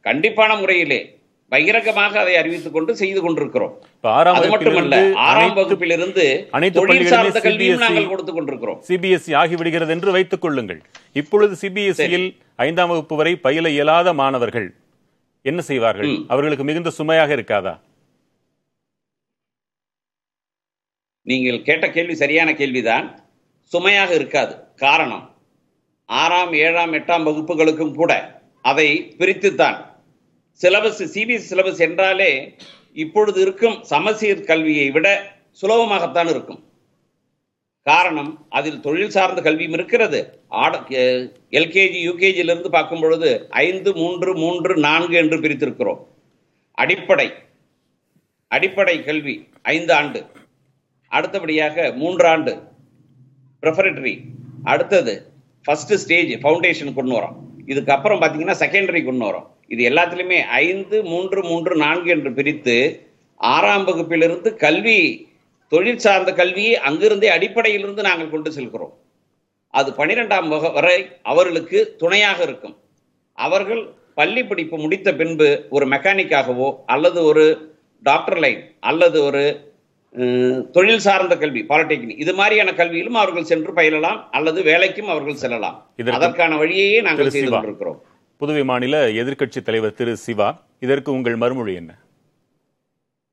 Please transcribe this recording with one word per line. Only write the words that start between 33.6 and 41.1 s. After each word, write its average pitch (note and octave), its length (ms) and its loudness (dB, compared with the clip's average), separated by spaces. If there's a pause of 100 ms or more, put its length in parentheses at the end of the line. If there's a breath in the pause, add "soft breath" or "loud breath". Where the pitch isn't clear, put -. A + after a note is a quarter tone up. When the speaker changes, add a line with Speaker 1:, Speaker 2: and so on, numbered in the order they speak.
Speaker 1:
சமச்சீர் G3 580 0
கல்வியை D#3 360 2 (100)
விட E3 120 2 (520)
சுலபமாகத்தான் F#3+ 760 0
இருக்கும். - 260 -8 (1300)
காரணம், D#3 440 2 (280)
அதில் D3+ 280 -4
தொழில் E3+ 300 -2
சார்ந்த F#3+ 320 0
கல்வியும் D#3+ 300 -2
இருக்கிறது. F#3 420 0 (420)
ஆட-, E3 220 0 (180)
எ-, B2+ 240 0 (320)